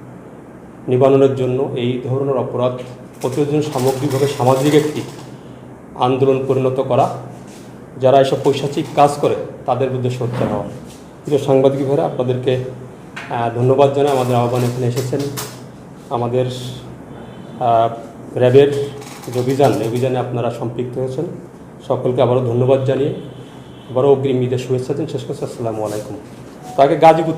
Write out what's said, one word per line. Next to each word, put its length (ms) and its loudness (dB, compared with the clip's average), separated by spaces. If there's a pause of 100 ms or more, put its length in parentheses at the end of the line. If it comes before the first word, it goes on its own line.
(880)
নিবারণের 480 6
জন্য, 400 -2
এই 280 -2
ধরনের 320 -2
অপরাধ 360 -2 (480)
প্রতিরোধের 400 0
জন্য 120 -4
সামগ্রিকভাবে 540 0
সামাজিক 480 2
একটি 260 2 (920)
আন্দোলন 540 2
পরিণত 320 0
করা, 360 0 (840)
যারা 200 6
এসব 240 2
পৈশাচিক 420 0 (100)
কাজ 140 6 (100)
করে 140 2 (320)
তাদের 220 0
বিরুদ্ধে 220 -2
সোচ্চার 380 -2
হওয়া। 160 -4 (600)
প্রিয় 140 2
সাংবাদিক 480 4
ভাইরা, 180 2
আপনাদেরকে, 520 0 (760)
আহ, 240 -2
ধন্যবাদ 400 4
জানাই 180 2
আমাদের 240 2
আহ্বানে 300 2
এখানে 200 -2
এসেছেন। 340 -2 (920)
আমাদের, 360 0 (1120)
আহ, 280 4 (500)
র্যাবের 340 6 (540)
যে 140 -2
অভিযান, 320 4
এই 160 -2
অভিযানে 300 0
আপনারা 320 -2
সম্পৃক্ত 480 -6
হয়েছেন, 260 -4 (640)
সকলকে 340 0
আবারও 180 4
ধন্যবাদ 440 2
জানিয়ে 300 0 (760)
আবারও 220 4
অগ্রিম 300 2
ঈদের 160 0
শুভেচ্ছা 360 -2
দিন। 120 -4
শেষ 180 -8
করছি, 200 -8
আসসালামু 400 -6
আলাইকুম। 320 -6 (600)
তাকে 200 6
গাজীপুর 420 6